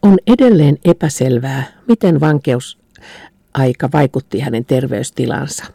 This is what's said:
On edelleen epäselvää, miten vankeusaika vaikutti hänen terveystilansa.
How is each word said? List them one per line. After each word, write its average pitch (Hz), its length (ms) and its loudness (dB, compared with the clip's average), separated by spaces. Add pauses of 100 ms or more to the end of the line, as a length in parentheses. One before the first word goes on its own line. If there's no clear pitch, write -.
On 202 160 6 (100)
edelleen 208 580 4
epäselvää, 135 760 -2 (240)
miten 185 320 2
vankeusaika - 1700 -4
vaikutti 139 460 -2
hänen 123 260 -4
terveystilansa. 127 1080 -4